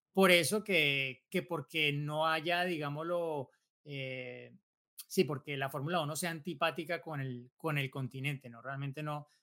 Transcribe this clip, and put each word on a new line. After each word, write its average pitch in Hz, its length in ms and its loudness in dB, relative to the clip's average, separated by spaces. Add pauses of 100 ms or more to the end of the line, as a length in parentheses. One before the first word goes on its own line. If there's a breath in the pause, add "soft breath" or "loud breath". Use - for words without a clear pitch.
(120)
por 190 180 8
eso 180 340 6
que, 139 680 2
que 180 120 0
porque 151 500 0
no 151 340 0
haya, 160 380 2
digámoslo, 160 840 -2 (340)
eh, 127 680 -8 (540)
sí, - 180 2
porque 143 320 -6
la 135 140 -2
Fórmula 156 320 -2
uno 151 140 -4
sea 170 140 -2
antipática 160 680 -4
con 156 200 -8
el, 123 360 -8
con 151 220 -2
el 135 120 -2
continente, 135 600 -6
¿no? 117 120 -18
Realmente 139 400 -6
no, 147 260 -6 (140)